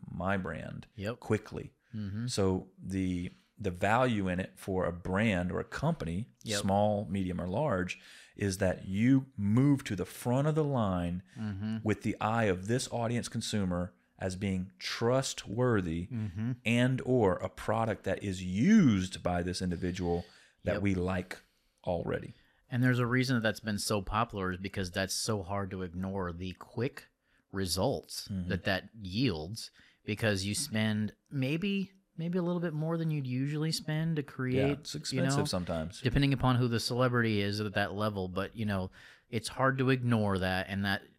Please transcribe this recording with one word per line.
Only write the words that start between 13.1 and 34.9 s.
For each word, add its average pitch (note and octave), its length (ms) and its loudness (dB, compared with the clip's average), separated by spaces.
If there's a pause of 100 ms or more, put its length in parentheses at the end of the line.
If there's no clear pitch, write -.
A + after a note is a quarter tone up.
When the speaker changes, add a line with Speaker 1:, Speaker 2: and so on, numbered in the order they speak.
Speaker 1:
consumer F#2 640 -2 (240)
as F#2 200 -4
being F#2+ 340 -2 (540)
trustworthy G2+ 800 0
Speaker 2:
Mm-hmm. A2 440 -4 (140)
Speaker 1:
and B2 400 4
or A#2 320 6
a F#2+ 120 -4
product A2 540 0
that F#2+ 200 -2
is F#2+ 200 -2
used G#2 800 6
by F2 180 0
this F2+ 200 -2
individual F2 640 0 (380)
that F2 120 2
Speaker 2:
Yep. G2+ 60 -2
Speaker 1:
we G2 140 4
like F#2 440 -2 (440)
already. - 500 -4 (360)
Speaker 2:
And B2 140 0
there's B2+ 160 4
a B2 60 2
reason B2+ 300 2
that A2+ 80 2
that's A2 160 0
been G#2 200 -4
so G#2 220 0
popular G#2 500 -2
is F2+ 60 -4
because F#2+ 340 -6
that's F#2+ 220 -2
so G#2 300 -2
hard G2 280 -6
to F#2 120 -8
ignore F#2 500 -6
the F2+ 200 -8
quick - 520 -8 (460)
results F#2+ 800 -2
Speaker 1:
Mm-hmm. F#2 180 -4
Speaker 2:
that F#2+ 160 -2
that F#2 240 -2 (120)
yields, F#2+ 720 -4 (340)
because G#2 400 0
you G#2 100 0
spend G#2+ 580 0 (180)
maybe, E3 600 -2 (260)
maybe F3 200 -2
a F3+ 60 0
little F3 180 0
bit E3+ 120 -2
more D#3+ 240 -2
than D#3+ 140 0
you'd C#3+ 160 -2
usually C#3+ 440 0
spend D#3+ 440 -2
to D3+ 80 0
create, B2+ 320 -2 (120)
Speaker 1:
Yeah, C#3+ 60 2
it's D3 200 -8